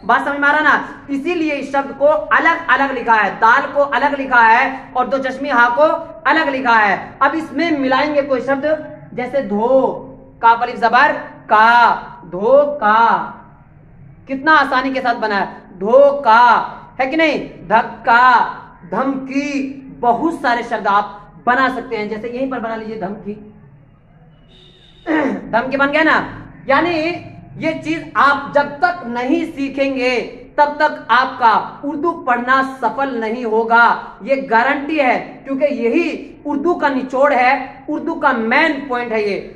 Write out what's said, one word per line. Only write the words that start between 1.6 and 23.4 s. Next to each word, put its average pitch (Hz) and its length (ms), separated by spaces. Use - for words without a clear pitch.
शब्द 277 200
को 277 120
अलग 302 640
अलग 262 260
लिखा 226 180
है, 208 240
दाल 262 340
को 285 100
अलग 277 360
लिखा 254 240
है 240 540
और 247 120
दो 269 120
चश्मी 262 300
हा 240 220
को 277 120
अलग 302 220
लिखा 262 260
है। 208 460
अब 311 140
इसमें 311 440
मिलाएंगे 269 440
कोई 262 180
शब्द, 269 240
जैसे 247 300
धो, 226 440
काफ 233 200
अलिफ 247 160
जबर 254 360
का, 226 480
धोखा, 220 760
कितना 269 280
आसानी 269 380
के 262 80
साथ 240 160
बना 214 180
है, 185 120
धोखा, 240 640
है 269 120
कि 302 100
नहीं? 302 220
धक्का, 233 560
धमकी, 269 680
बहुत 254 420
सारे 240 220
शब्द 214 240
आप 202 340
बना 254 240
सकते 233 260
हैं। 208 140
जैसे 220 200
यहीं 262 220
पर 247 80
बना 226 160
लीजिए 220 240
धमकी, 202 340